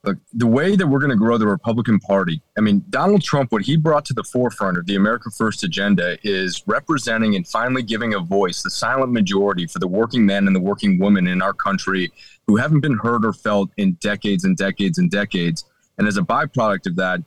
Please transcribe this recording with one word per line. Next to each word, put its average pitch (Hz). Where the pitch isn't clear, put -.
Look, 98
the 117
way 151
that 185
we're 135
gonna 139
grow 113
the 107
Republican 110
Party, 90
I 107
mean, 101
Donald 170
Trump, 139
what 104
he 139
brought 151
to 139
the 110
forefront 110
of 87
the 98
America 107
First 107
agenda 90
is 95
representing 113
and 87
finally 127
giving 110
a 98
voice, 92
the 104
silent 123
majority 196
for 165
the 92
working 113
men 98
and 95
the 92
working 98
women 98
in 90
our 98
country 95
who 104
haven't 147
been 143
heard 117
or 110
felt 101
in 98
decades 101
and 95
decades 95
and 90
decades. 90
And 104
as 104
a 196
byproduct 120
of 90
that 92